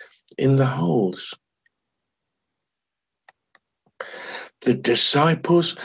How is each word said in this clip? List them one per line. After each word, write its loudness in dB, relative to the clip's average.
in 4
the 4
holes. -2
The 2
disciples 2